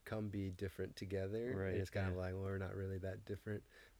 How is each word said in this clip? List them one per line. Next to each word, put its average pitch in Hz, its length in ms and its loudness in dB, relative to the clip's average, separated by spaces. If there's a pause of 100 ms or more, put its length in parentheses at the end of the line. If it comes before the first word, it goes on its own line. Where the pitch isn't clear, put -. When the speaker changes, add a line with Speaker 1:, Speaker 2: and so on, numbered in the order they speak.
Speaker 1:
Come 107 240 0
be 98 220 0
different 95 460 -2
together." 101 600 0
Speaker 2:
Right, 95 160 2
Speaker 1:
And 101 80 4
it's 92 100 0
kind 95 180 2
of 92 60 4
Speaker 2:
yeah. 92 60 2
Speaker 1:
like, 92 140 2
well, 95 100 0
we're 98 140 0
not 95 160 -2
really 95 240 0
that 95 260 -2
different. 104 380 -2 (380)